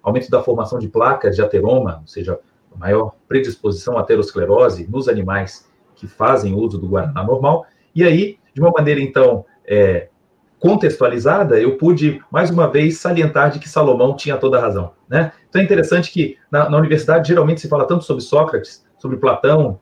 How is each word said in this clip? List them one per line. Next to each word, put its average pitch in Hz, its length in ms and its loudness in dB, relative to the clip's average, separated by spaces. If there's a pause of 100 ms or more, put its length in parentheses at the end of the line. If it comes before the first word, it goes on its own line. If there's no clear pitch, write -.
aumento 123 280 -4
da 123 120 2
formação 117 360 -4
de 107 100 -6
placas 113 480 0
de 107 60 0
ateroma, 101 600 0
ou - 40 -20
seja, 87 320 -8 (380)
maior 104 380 -2 (140)
predisposição 120 680 -2
à - 20 0
aterosclerose 98 880 0
nos 127 180 -4
animais 98 600 -6 (240)
que - 120 -20
fazem 101 480 -2
uso 104 240 -4
do 90 100 -8
guaraná 92 340 -4
normal. 131 440 0 (280)
E 165 80 2
aí, 180 360 2 (160)
de 139 60 -8
uma 170 100 6
maneira, 147 300 0
então, 127 440 2 (220)
é, 98 420 2 (500)
contextualizada, 135 1040 2
eu 131 160 0
pude, 151 540 0
mais 170 200 0
uma 170 180 2
vez, 156 300 0
salientar 151 520 0
de 147 80 -10
que - 100 -16
Salomão 135 480 2
tinha 143 200 -6
toda 127 220 0
a - 20 2
razão, 95 320 -4 (160)
né? 156 240 0 (160)
Então, 180 120 -2
é 196 40 2
interessante 175 460 0
que - 280 -4 (120)
na, 151 200 0
na 147 80 2
universidade, 156 500 2
geralmente, 160 320 2
se 131 80 -12
fala 139 160 0
tanto 170 200 -2
sobre 131 180 -4
Sócrates, - 640 -2 (140)
sobre 131 200 -8
Platão 135 640 0